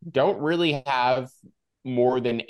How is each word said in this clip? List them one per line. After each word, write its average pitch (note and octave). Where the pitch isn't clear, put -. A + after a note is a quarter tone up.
don't E3
really D#3
have B2+
more B2
than A#2